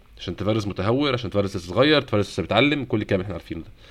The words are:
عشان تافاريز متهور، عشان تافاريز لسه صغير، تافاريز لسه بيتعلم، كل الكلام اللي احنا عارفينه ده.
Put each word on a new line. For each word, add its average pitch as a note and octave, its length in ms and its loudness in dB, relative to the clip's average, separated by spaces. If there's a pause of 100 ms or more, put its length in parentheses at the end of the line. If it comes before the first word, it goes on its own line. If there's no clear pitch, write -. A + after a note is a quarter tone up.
(180)
عشان F2+ 180 -8
تافاريز G#2 300 0
متهور، A#2 460 0
عشان A#2+ 180 -4
تافاريز G2 260 0
لسه F2 160 -8
صغير، C#3+ 300 4
تافاريز G#2 240 0
لسه - 140 -4
بيتعلم، B2+ 440 2
كل G#2+ 180 0
الكلام G2+ 180 0
اللي F#2 40 -6
احنا G2 100 -8
عارفينه E2 260 -10
ده. D#2+ 60 -14 (240)